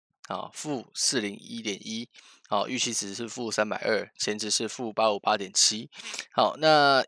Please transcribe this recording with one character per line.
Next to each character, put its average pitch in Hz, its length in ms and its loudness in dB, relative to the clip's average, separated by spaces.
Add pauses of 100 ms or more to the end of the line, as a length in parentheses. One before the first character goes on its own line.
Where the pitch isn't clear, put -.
(280)
啊， 95 260 -8
负 143 400 -8
四 - 260 0
零 101 180 -6
一 117 240 -14
点 101 180 -6
一。 110 280 -10 (400)
好， 104 200 -2
预 127 100 -4
期 113 160 -2
值 98 180 -6
是 117 140 -8
负 113 240 -8
三 107 180 0
百 95 100 -4
二， 101 380 -2
前 107 220 -4
值 107 100 -6
是 107 200 -2
负 113 240 -8
八 110 180 4
五 101 80 -2
八 107 180 2
点 95 160 -8
七。 - 380 2 (400)
好， 113 280 2
那 147 500 6